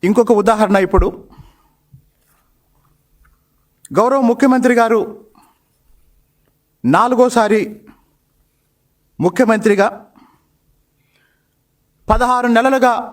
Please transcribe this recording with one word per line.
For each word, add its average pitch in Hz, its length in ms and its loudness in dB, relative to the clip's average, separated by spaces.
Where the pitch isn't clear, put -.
ఇంకొక 214 240 2
ఉదాహరణ, 208 340 0
ఇప్పుడు 190 200 0
గౌరవ 262 220 0
ముఖ్యమంత్రి 247 500 2
గారు 226 200 0
నాలుగోసారి 226 760 0
ముఖ్యమంత్రిగా 208 680 0
పదహారు 247 340 0
నెలలుగా 262 340 2